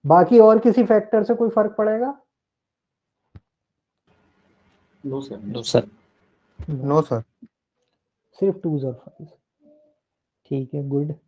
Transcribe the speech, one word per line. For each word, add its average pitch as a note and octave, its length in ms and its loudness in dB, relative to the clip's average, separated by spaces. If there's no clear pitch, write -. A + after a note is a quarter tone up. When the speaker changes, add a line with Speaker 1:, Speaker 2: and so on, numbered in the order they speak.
Speaker 1:
बाकी F3 340 6
और A3 200 8
किसी A#3 240 2
factor G#3+ 400 0
से A#3 120 -2
कोई A#3 140 -2
फर्क G#3+ 280 -2
पड़ेगा? A3+ 440 -4
Speaker 2:
No, C3+ 160 -10
sir। A2+ 160 -16
Speaker 3:
No, G#2+ 260 -12
sir। A#2 200 0
Speaker 1:
No। C3 140 -8
Speaker 4:
No, D3 260 0
sir। A2+ 120 -4
Speaker 1:
सिर्फ F#3+ 240 -4
टूज़ D3+ 220 -4
और B2 80 -8
फ़ाइव्स। - 400 -20
ठीक C3+ 280 -8
है, C#3+ 140 -8
गुड। D3 260 -6